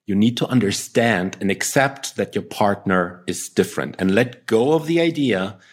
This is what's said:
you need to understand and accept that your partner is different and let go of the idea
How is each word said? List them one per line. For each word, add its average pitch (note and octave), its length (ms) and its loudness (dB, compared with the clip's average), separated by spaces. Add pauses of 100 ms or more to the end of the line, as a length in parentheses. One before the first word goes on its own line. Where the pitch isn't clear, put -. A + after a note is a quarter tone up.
you G2+ 80 -2
need A2+ 220 4
to - 100 -2
understand A2+ 960 0
and G2 100 -2
accept - 640 -2
that - 220 -4
your G2 80 -4
partner F#2+ 840 0
is - 220 -6
different - 500 -2
and F#2+ 160 0
let A#2+ 320 0
go A#2 260 2
of D#3 140 0
the E3+ 140 0
idea B2+ 580 -2 (140)